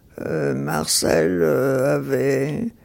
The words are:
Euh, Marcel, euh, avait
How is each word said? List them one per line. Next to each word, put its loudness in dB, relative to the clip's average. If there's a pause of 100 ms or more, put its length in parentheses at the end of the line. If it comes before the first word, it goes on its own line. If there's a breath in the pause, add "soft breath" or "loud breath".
(200 soft breath)
Euh, -4
Marcel, 0
euh, 2
avait -2 (180 loud breath)